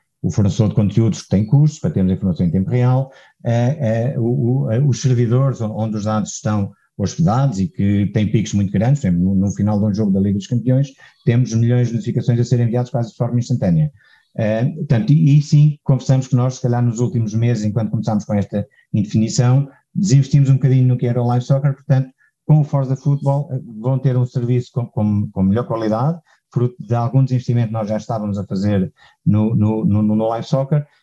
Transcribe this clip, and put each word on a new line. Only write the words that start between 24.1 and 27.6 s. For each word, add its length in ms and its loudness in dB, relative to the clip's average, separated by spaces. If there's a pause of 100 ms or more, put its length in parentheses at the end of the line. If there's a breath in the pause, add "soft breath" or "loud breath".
um 100 2
serviço 460 -2
com, 140 -4
com, 440 -2
com 140 -4
melhor 200 2
qualidade, 540 -2 (340 soft breath)
fruto 260 -2
de 160 -4
algum 280 0
desinvestimento 460 0